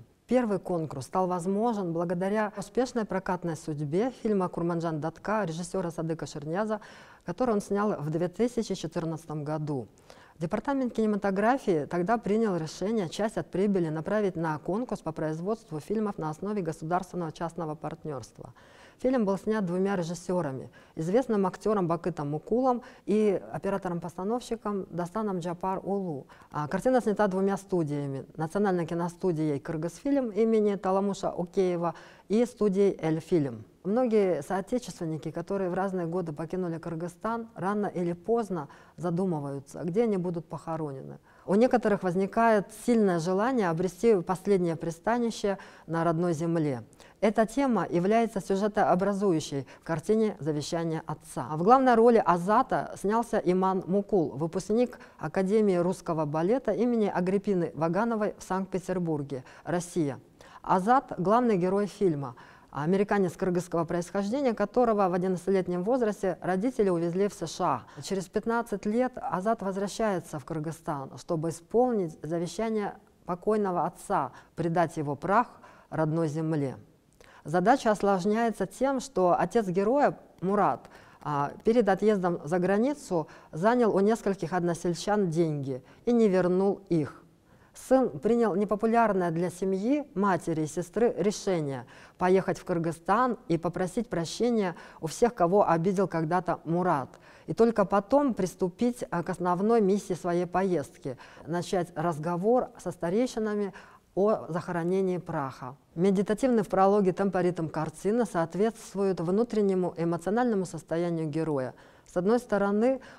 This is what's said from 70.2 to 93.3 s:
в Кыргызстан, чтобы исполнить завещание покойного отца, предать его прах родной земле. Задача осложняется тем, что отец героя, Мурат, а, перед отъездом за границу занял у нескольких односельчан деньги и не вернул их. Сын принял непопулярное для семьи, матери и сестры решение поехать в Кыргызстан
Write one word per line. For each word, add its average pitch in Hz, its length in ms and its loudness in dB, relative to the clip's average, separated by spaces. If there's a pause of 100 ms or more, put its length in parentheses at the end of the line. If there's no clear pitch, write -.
в 131 80 -12
Кыргызстан, 156 720 -6
чтобы 165 320 -2
исполнить 208 720 -2
завещание 185 720 -4 (300)
покойного 180 600 0
отца, 165 460 -2 (240)
предать 165 420 0
его 143 180 -2
прах 202 320 2 (420)
родной 160 380 0
земле. 151 500 -2 (680)
Задача 190 460 4
осложняется 208 760 0
тем, 269 320 -2
что 180 400 2
отец 190 280 0
героя, 208 520 2 (220)
Мурат, 180 480 2 (320)
а, 143 320 -2 (100)
перед 226 240 4
отъездом 190 560 2
за 170 160 0
границу 202 680 0 (260)
занял 214 420 2
у - 60 4
нескольких 196 500 0
односельчан 175 800 0
деньги 147 520 -2 (220)
и 233 80 0
не 233 160 6
вернул 185 600 2
их. 156 340 0 (640)
Сын 254 220 6
принял 208 460 2
непопулярное 208 720 2
для 170 220 0
семьи, 202 520 0 (120)
матери 170 480 0
и 151 40 -4
сестры 190 480 0
решение 156 720 -2 (320)
поехать 185 400 4
в - 80 -18
Кыргызстан 190 720 0 (100)